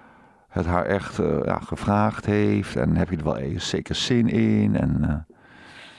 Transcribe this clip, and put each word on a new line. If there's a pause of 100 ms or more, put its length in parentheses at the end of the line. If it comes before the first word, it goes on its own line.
(480)
het
haar
echt,
eh,
ja,
gevraagd
heeft.
En
heb
je
er
wel
e-,
zeker
zin
in?
En,
eh, (640)